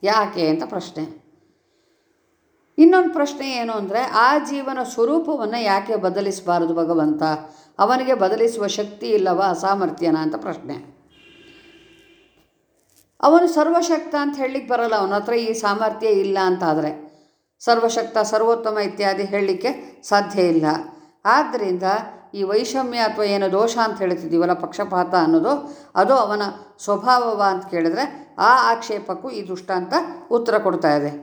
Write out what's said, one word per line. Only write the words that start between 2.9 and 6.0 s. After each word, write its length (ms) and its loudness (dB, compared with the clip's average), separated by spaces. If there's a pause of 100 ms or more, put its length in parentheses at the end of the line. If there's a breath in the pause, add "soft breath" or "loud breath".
ಪ್ರಶ್ನೆ 420 -2
ಏನು 180 -4
ಅಂದರೆ, 300 -2 (160)
ಆ 100 6 (160)
ಜೀವನ 400 -6
ಸ್ವರೂಪವನ್ನು 800 -2
ಯಾಕೆ 340 0
ಬದಲಿಸಬಾರದು 800 -2